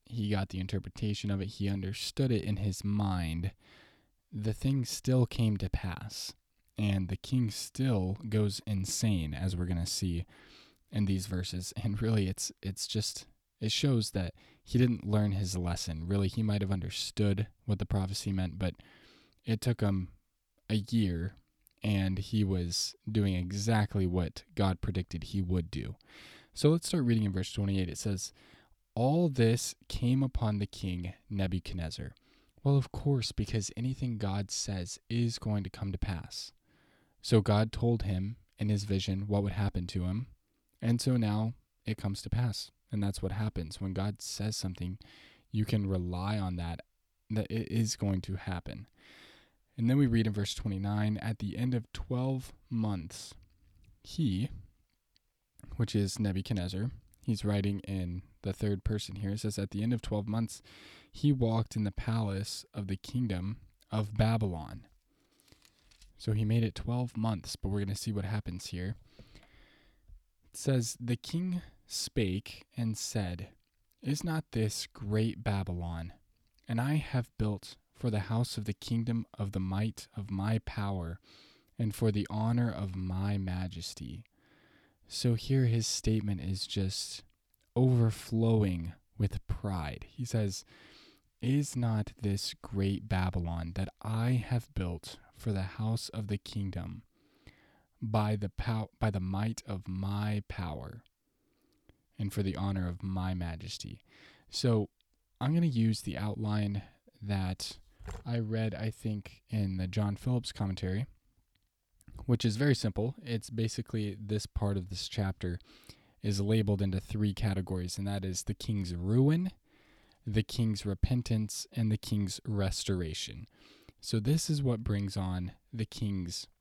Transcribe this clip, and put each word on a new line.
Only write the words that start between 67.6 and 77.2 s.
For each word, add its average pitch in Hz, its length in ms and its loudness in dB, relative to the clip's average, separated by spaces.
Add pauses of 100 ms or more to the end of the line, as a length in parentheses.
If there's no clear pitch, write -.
we're 101 120 0
gonna 101 160 -2
see - 160 -4
what 101 120 0
happens 95 440 -4
here. 90 280 -4 (320)
It - 1300 -20
says, 127 420 2
"The 120 180 -2
king 180 440 -4 (260)
spake - 800 -2 (140)
and 113 180 -2
said, 92 520 -4 (520)
'Is - 240 -2
not 160 280 -2
this - 340 0
great 107 580 0
Babylon? 87 720 -2 (520)
And 117 140 0
I 139 140 2
have 135 420 0